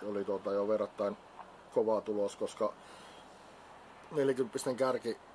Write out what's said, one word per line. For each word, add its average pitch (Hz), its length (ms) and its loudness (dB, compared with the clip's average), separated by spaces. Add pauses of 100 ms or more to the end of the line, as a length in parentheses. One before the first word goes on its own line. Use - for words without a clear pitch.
oli 101 140 0
tuota 98 280 -2
jo 101 160 2
verrattain 104 480 2 (580)
kova 110 260 4
tulos, 104 360 0
koska 104 360 -2 (1400)
nelikymppisten 135 640 2
kärki 120 420 2 (160)